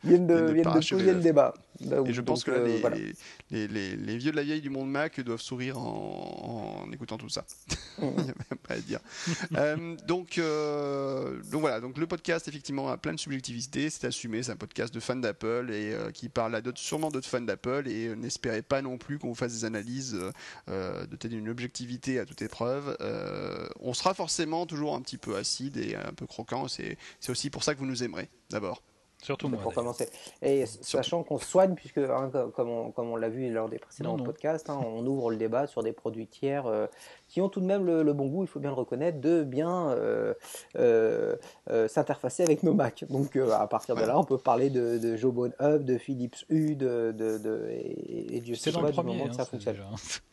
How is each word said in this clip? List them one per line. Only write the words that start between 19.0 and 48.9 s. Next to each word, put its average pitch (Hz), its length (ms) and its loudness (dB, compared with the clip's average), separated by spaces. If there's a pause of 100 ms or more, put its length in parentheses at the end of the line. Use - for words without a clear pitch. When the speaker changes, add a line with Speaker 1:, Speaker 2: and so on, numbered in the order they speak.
Speaker 2:
qu'on 127 160 -4
fasse 120 200 -2
des 113 120 -4
analyses, 117 480 -4
euh, 92 180 -4 (380)
euh, 92 380 -4
de - 80 -12
telle 117 180 -6
une 110 160 -4
objectivité 123 680 -4
à 101 80 -2
toute - 160 -10
épreuve. 131 580 -2
Euh, 95 680 -4 (120)
on 120 160 -4
sera 185 180 2
forcément 165 540 -2
toujours 151 260 -4
un 143 80 -6
petit 127 160 -10
peu 104 200 -4
acide 127 400 -4
et 110 180 -4
un 98 180 -8
peu - 140 -10
croquant, 120 400 -6
c'est, - 320 -8 (200)
c'est - 120 -6
aussi 135 180 -4
pour 120 140 -6
ça 151 100 2
que 135 60 -6
vous 135 80 -4
nous 123 160 -4
aimerez, 95 260 -6 (220)
d'abord. 101 320 -4 (400)
Speaker 3:
Surtout 143 240 -4
Speaker 1:
Mais 127 80 0
Speaker 3:
moi, 101 80 -6
Speaker 1:
pour 113 80 0
Speaker 3:
d'ailleurs. 120 120 -2 (120)
Speaker 1:
commencer. 123 140 -2 (340)
Et 139 160 4
s-, 113 140 -2
Speaker 2:
Surtout. - 120 -16
Speaker 1:
sachant 139 380 0
qu'on 143 160 -2
soigne, 185 340 6
puisque, - 240 -6
hein, 131 340 2
co-, 127 180 0
comme 120 200 0
on, 117 220 -2
comme 117 180 -4
on 117 60 -2
l'a 113 140 0
vu 123 220 -2
lors 113 160 0
des 117 120 -6
précédents - 320 -6
Speaker 3:
Non, 170 60 0
non. 131 80 -2
Speaker 1:
podcasts, 151 440 -2
hein, 143 160 -2
on 113 220 -4
ouvre 131 240 2
le 110 60 0
débat 113 280 2
sur 127 160 -4
des 110 100 0
produits 113 360 -6
tiers, 139 400 -2
euh, 107 180 2 (420)
qui - 140 -2
ont 190 80 2
tout 196 100 -4
de 185 60 2
même 196 180 2
le, 165 200 4
le 147 100 6
bon 139 140 0
goût, 175 160 0
il 170 40 -2
faut - 120 -8
bien 143 100 -2
le 139 60 -2
reconnaître, 135 440 0
de 160 220 4
bien, 156 480 0
euh, 110 460 2 (420)
euh, 110 580 6 (360)
euh, 113 160 4
s'interfacer - 560 2
avec 156 180 6
nos 160 140 6
Macs. 131 340 0
Donc, 135 260 0
euh, 131 180 4
à 104 120 4
partir 117 300 0
de 113 60 2
Speaker 2:
Voilà. 110 120 4
Speaker 1:
là, 156 60 6
on 185 40 6
peut 135 140 2
parler 127 320 4
de, 117 300 2
de 113 180 2
Jawbone 123 420 2
Hub, 147 240 4
de 127 140 2
Philips 123 520 -4
Hue, 156 260 4
de, 120 420 2
de, 110 220 0
de, 110 320 -2
et, 117 680 -6
et - 20 0
Dieu 117 140 -6
Speaker 3:
C'est - 120 -6
Speaker 1:
sait 156 60 2
Speaker 3:
dans 170 100 0
Speaker 1:
quoi, 151 80 4
Speaker 3:
le 143 40 0